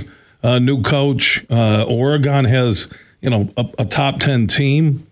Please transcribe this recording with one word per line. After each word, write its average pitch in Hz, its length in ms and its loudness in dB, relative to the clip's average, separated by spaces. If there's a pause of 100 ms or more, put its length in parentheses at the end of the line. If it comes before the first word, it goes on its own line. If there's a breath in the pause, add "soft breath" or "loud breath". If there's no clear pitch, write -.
(440 loud breath)
uh, 123 160 2
new 127 240 0
coach. 139 680 0
Uh, 110 380 2
Oregon 139 580 2
has, 123 420 0 (340 loud breath)
you 127 100 -2
know, 101 260 0
a, 120 80 -2 (140)
a 117 60 -2
top 139 340 -2
ten 123 260 0
team. 139 680 0